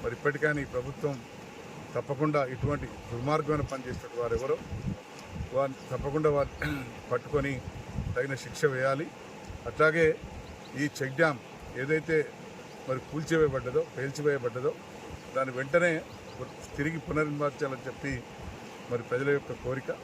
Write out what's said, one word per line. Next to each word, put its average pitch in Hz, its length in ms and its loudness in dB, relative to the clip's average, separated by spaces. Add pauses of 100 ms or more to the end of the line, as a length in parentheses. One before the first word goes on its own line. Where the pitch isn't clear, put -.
మరి 120 160 0
ఇప్పటికైనా 147 480 2
ఈ - 100 -10
ప్రభుత్వం 139 380 -2 (760)
తప్పకుండా 143 480 2 (120)
ఇటువంటి 139 340 0 (240)
దుర్మార్గమైన 147 580 2
పని 131 160 -6
చేసినట్టు 123 360 -6
వారు 117 180 2
ఎవరో 135 160 2 (960)
వారిని 135 240 2 (140)
తప్పకుండా 143 440 2
వారు 139 160 4 (600)
పట్టుకొని 135 420 0 (640)
తగిన 135 280 0
శిక్ష - 180 -6 (120)
వేయాలి. 135 320 4 (640)
అట్లాగే 156 360 8 (760)
ఈ - 20 4 (140)
చెక్ 135 220 -2
డ్యామ్ 151 200 6 (440)
ఏదైతే 156 340 4 (720)
మరి 131 120 0 (100)
కూల్చివేయబడ్డదో, 143 720 4 (140)
పేల్చివేయబడ్డదో 135 760 0 (640)
దాన్ని 131 200 0
వెంటనే 165 340 4 (880)
తిరిగి 156 300 0
పునర్నిర్మించాలని 147 800 0
చెప్పి 135 260 -4 (800)
మరి 120 180 0
ప్రజల 131 280 2
యొక్క 131 280 -4
కోరిక. 131 260 -2 (120)